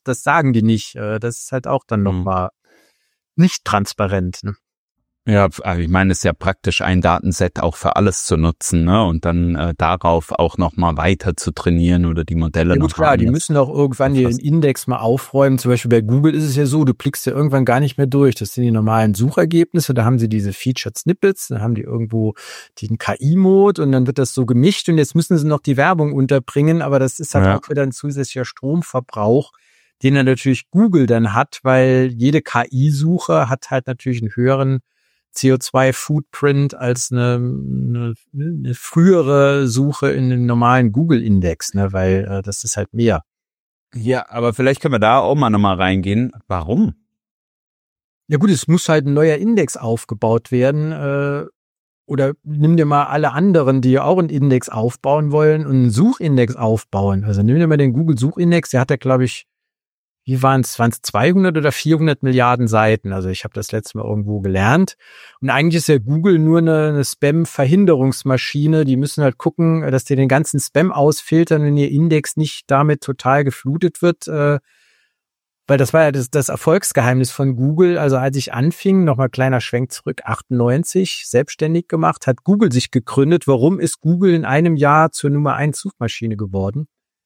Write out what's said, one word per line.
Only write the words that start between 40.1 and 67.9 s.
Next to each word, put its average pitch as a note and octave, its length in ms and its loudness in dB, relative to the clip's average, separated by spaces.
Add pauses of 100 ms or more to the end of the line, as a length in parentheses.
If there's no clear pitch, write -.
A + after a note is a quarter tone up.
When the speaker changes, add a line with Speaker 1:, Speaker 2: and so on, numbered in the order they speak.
Speaker 1:
in C3 200 0
dem B2 160 0
normalen A#2+ 440 4
Google-Index, G#2+ 840 0
ne, G2 180 -2
weil, F#2+ 360 0
äh, G2 140 -6
das G2 220 -10
ist G#2+ 140 -6
halt G2 160 -6
mehr. A2 280 0 (720)
Speaker 2:
Ja, B2 360 -4
aber A#2 240 -4
vielleicht C3+ 260 0
können D3 140 -2
wir A2+ 40 0
da A2 200 4
auch A#2 160 2
mal C3+ 160 2
nochmal G2+ 260 2
reingehen. F#2+ 560 0 (160)
Warum? G2+ 460 -2 (1300)
Speaker 1:
Ja D3+ 120 0
gut, G3 120 2
es D3+ 180 0
muss E3+ 200 2
halt D#3 180 2
ein C#3+ 60 0
neuer D3+ 240 2
Index G3+ 400 0
aufgebaut A2+ 720 -2
werden, D3 420 0
äh, C#3+ 520 -4 (640)
oder C3+ 260 0 (100)
nimm D3+ 360 2
dir D#3 80 2
mal D3 180 2
alle C#3+ 280 -2
anderen, C#3+ 500 2
die B2+ 180 4
auch D3+ 180 0
einen E3 120 0
Index C#3 400 0
aufbauen C#3 600 -2
wollen D3+ 360 2
und C3+ 100 0
einen B2 140 4
Suchindex C3 640 2
aufbauen. G2+ 680 -2
Also G2+ 180 0
nimm A#2 160 4
dir E3+ 80 2
mal D#3 100 2
den C#3 160 2
Google-Suchindex, D#3+ 800 0
der B2+ 100 0
hat B2 100 0
ja, C#3+ 60 0
glaub B2+ 240 0
ich, - 240 -4 (800)
wie C3 180 -4
waren's, C3 360 0
waren's A#2 220 0
zweihundert F3+ 560 0
oder D3 160 0
vierhundert D#3 500 0
Milliarden B2 460 2
Seiten? A2 460 0
Also F#2+ 160 -4
ich F#2+ 140 -8
hab - 100 -12
das G#2 180 -10
letzte A2 240 -8
Mal G#2+ 80 -8
irgendwo G#2 360 -4
gelernt. G2 560 0 (440)
Und C3 80 -4
eigentlich D3+ 300 0
ist - 100 -2
ja D#3 80 4
Google D#3+ 420 2
nur D#3 200 4
eine, D#3+ 300 2
eine D3 140 0
Spam-Verhinderungsmaschine. D3 1800 0